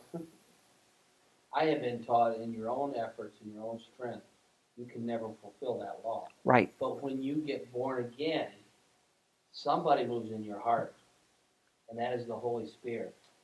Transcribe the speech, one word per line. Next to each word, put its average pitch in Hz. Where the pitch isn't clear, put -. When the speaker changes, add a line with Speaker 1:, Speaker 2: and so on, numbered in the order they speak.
Speaker 1:
taught. 170
<laughs> -
I 156
have 147
been 120
taught 117
in 113
your 110
own 135
efforts, 110
in 107
your 107
own 117
strength, 113
you 120
can 120
never 117
fulfill 107
that 101
law. 113
Speaker 2:
Right. 127
Speaker 1:
But 131
when 135
you 139
get 131
born 123
again, 147
somebody 143
moves 113
in 107
your 101
heart, 117
and 113
that 123
is 117
the 113
Holy 120
Spirit. -